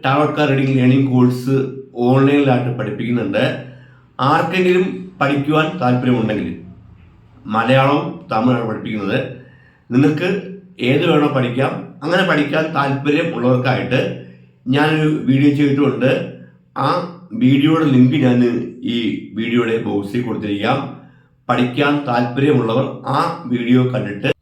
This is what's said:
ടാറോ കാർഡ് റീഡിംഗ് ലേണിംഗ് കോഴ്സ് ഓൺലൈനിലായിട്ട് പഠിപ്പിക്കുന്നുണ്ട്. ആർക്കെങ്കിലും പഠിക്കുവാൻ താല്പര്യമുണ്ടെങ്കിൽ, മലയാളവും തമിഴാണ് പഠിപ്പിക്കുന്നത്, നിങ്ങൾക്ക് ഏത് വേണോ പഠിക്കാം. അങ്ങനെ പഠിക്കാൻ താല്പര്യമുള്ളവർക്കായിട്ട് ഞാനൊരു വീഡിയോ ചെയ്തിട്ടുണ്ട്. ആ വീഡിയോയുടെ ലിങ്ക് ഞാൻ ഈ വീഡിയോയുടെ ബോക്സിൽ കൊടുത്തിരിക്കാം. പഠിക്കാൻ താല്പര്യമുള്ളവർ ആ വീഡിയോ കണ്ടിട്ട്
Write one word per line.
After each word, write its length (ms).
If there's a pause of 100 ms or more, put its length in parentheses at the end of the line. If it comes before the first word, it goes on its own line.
ടാറോ 180 (140)
കാർഡ് 140
റീഡിംഗ് 260
ലേണിംഗ് 340
കോഴ്സ് 440 (500)
ഓൺലൈനിലായിട്ട് 720
പഠിപ്പിക്കുന്നുണ്ട്. 640 (880)
ആർക്കെങ്കിലും 560 (340)
പഠിക്കുവാൻ 480 (140)
താല്പര്യമുണ്ടെങ്കിൽ, 680 (1040)
മലയാളവും 520 (240)
തമിഴാണ് 380
പഠിപ്പിക്കുന്നത്, 500 (760)
നിങ്ങൾക്ക് 360 (600)
ഏത് 220
വേണോ 260
പഠിക്കാം. 340 (320)
അങ്ങനെ 280
പഠിക്കാൻ 340 (140)
താല്പര്യമുള്ളവർക്കായിട്ട് 1200 (760)
ഞാനൊരു 340 (200)
വീഡിയോ 300
ചെയ്തിട്ടുണ്ട്. 520 (760)
ആ 20 (560)
വീഡിയോയുടെ 500
ലിങ്ക് 300
ഞാൻ 180 (520)
ഈ 20 (420)
വീഡിയോയുടെ 380 (100)
ബോക്സിൽ 400
കൊടുത്തിരിക്കാം. 540 (680)
പഠിക്കാൻ 460 (160)
താല്പര്യമുള്ളവർ 760 (300)
ആ 20 (360)
വീഡിയോ 300 (120)
കണ്ടിട്ട് 340 (120)